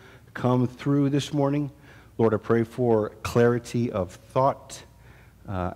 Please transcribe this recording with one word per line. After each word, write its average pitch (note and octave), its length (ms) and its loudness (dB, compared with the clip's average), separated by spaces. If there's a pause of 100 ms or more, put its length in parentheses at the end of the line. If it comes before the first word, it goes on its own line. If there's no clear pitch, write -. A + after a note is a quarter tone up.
(360)
come B2+ 300 2
through C#3+ 420 0
this C#3 240 -2
morning. C#3+ 380 -2 (480)
Lord, A2 160 4
I - 20 0
pray A2+ 260 0
for A2+ 460 0 (140)
clarity A#2+ 680 0
of F#2 220 -4
thought. - 720 -4 (680)
Uh, F2+ 280 -4